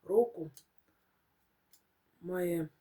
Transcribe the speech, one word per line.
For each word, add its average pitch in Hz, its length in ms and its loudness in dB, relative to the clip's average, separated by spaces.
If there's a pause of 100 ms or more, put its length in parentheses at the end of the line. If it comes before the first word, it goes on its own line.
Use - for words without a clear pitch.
року 180 480 2 (1700)
має 170 480 0 (120)